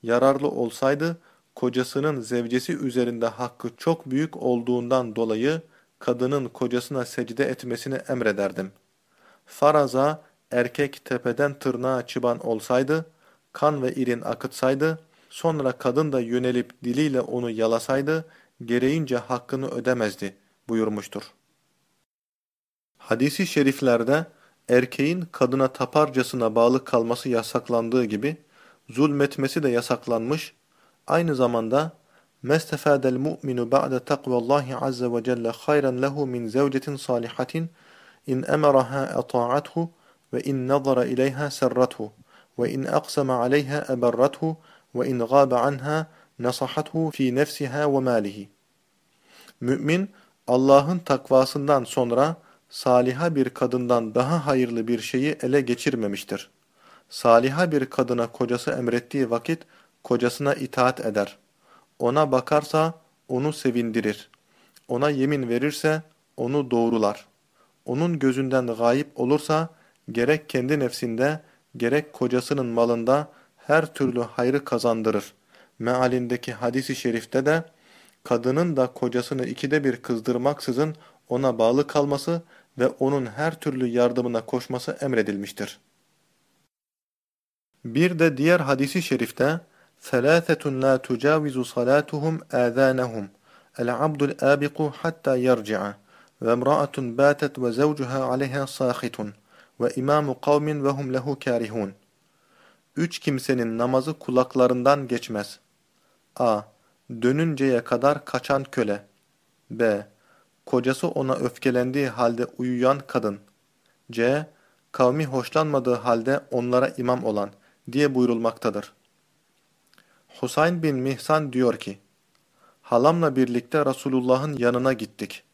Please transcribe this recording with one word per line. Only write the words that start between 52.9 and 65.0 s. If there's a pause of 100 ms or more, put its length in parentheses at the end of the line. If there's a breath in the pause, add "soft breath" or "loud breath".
bir
kadından
daha
hayırlı
bir
şeyi
ele
geçirmemiştir. (600 soft breath)
Saliha
bir
kadına
kocası
emrettiği
vakit (400 soft breath)
kocasına
itaat
eder. (600 soft breath)
Ona
bakarsa (340)
onu
sevindirir. (580 soft breath)
Ona